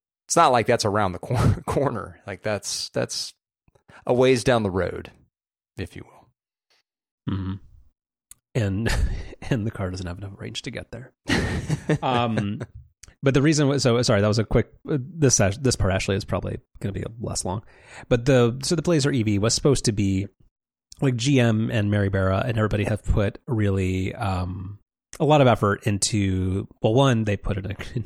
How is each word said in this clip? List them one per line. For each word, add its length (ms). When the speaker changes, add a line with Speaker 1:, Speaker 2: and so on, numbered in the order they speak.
Speaker 1:
it's 80
not 160
like 140
that's 200
around 260
the 80
cor-, 420
<laughs> 40
corner. 600
Like, 160
that's, 480
that's 440
a 80
ways 300
down 200
the 80
road, 400
if 180
you 100
will. 1300
Speaker 2:
Mm-hmm. 180
And, 340
<laughs> 280
and 180
the 40
car 200
doesn't 160
have 100
enough 220
range 240
to 80
get 200
there. 220
Speaker 1:
<laughs> 720
Speaker 2:
Um, 600
but 120
the 80
reason 260
was, 160
so, 180
sorry, 200
that 60
was 120
a 60
quick, 260
uh, 100
this, 400
act-, 220
this 140
part 180
actually 220
is 100
probably 340
gonna 140
be 100
less 240
long. 200
But 180
the, 380
so 120
the 60
Blazer 300
E 120
V 160
was 140
supposed 320
to 60
be, 360
like, 140
G 240
M 320
and 200
Mary 180
Barra 360
and 120
everybody 280
have 180
put 340
really, 680
um, 640
a 60
lot 160
of 60
effort 380
into, 840
well, 120
one, 320
they 120
put 200
it 80
in, 400